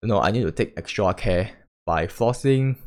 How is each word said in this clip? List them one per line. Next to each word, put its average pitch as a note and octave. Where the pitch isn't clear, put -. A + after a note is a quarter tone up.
you A2
know, G2+
I D#2
need A#2
to E2
take A2+
extra F#2+
care F#2
by E2
flossing, C3